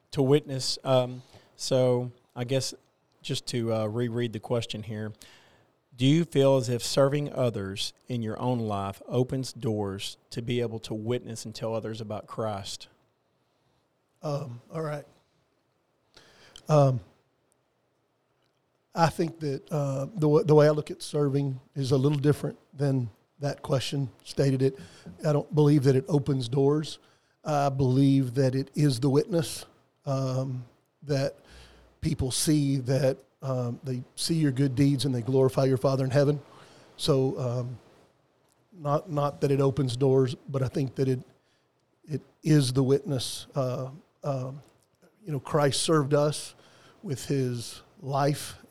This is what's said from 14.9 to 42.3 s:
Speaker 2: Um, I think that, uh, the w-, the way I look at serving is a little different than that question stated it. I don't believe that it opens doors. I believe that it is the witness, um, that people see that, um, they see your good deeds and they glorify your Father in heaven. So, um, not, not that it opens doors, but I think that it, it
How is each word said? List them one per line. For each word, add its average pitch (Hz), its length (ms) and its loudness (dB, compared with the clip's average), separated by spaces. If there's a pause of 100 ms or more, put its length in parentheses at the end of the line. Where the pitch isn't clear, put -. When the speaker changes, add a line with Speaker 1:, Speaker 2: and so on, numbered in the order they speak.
Speaker 2:
Um, 139 300 4 (1900)
I 170 140 4
think 165 320 -2
that, 143 220 -6 (100)
uh, 139 340 -2
the 208 160 -6
w-, 151 220 6
the 151 120 6
way 147 120 10
I 151 40 6
look 151 200 -2
at - 100 -12
serving 139 580 -2 (160)
is 135 160 -2
a 143 60 4
little 143 200 2
different 143 400 0 (160)
than 135 360 0 (300)
that 143 220 -6
question 139 480 -2 (140)
stated 135 380 0
it. 135 180 0 (480)
I 147 60 2
don't 143 200 -2
believe 147 300 6
that 135 120 6
it 131 120 0
opens 139 400 0
doors. 143 520 0 (440)
I 143 260 0
believe 135 680 2
that 131 200 2
it 135 200 -4
is 143 240 2
the 139 100 2
witness, - 560 0 (400)
um, 131 580 -4 (400)
that 139 320 -2 (640)
people 135 320 -2
see 143 460 2
that, 131 400 0 (240)
um, 127 420 -4
they 127 200 -6 (120)
see - 200 -2
your 151 160 2
good 131 240 0
deeds 139 300 2
and 135 80 0
they 123 80 -2
glorify 131 440 2
your 131 120 2
Father 135 280 0
in 123 60 -4
heaven. 143 280 2 (560)
So, 131 420 0
um, 123 400 -6 (1000)
not, 147 320 -2
not 143 300 -2
that 143 100 2
it 139 80 2
opens 135 380 0
doors, 131 380 4 (120)
but 135 160 -2
I 123 40 -2
think 135 280 -4
that 135 140 0
it, 127 100 0 (880)
it 151 140 -6 (220)